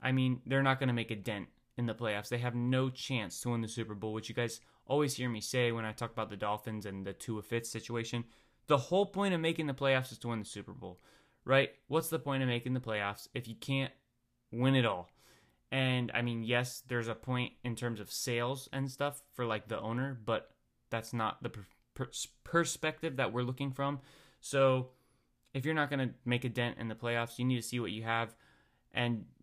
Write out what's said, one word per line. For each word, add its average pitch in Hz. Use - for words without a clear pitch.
I 131
mean, 127
they're 135
not 135
gonna 131
make 117
a 113
dent 101
in 120
the 113
playoffs. 107
They 120
have 120
no 127
chance 127
to 123
win 117
the 113
Super 107
Bowl, 107
which 110
you 117
guys 117
always 143
hear 131
me 113
say 120
when 117
I 107
talk 113
about 110
the 104
Dolphins 107
and 98
the 98
Tua 107
Fitz 117
situation. 117
The 147
whole 185
point 196
of 165
making 160
the 139
playoffs 131
is 110
to 120
win 117
the 104
Super 98
Bowl, 90
right? 135
What's 165
the 160
point 135
of 131
making 123
the 127
playoffs 104
if 120
you 113
can't 135
win 127
it 127
all? 92
And, 127
I 120
mean, 117
yes, 120
there's 117
a 113
point 123
in 120
terms 117
of 101
sales 123
and 135
stuff 139
for, 123
like, 110
the 110
owner, 127
but -
that's 113
not 113
the 117
per-, 101
per-, -
perspective 165
that 120
we're 123
looking 131
from. 139
So 131
if 131
you're 156
not 147
gonna 131
make 123
a 127
dent 120
in 113
the 113
playoffs, 117
you 123
need 127
to 117
see 123
what 104
you 110
have 113
and, 120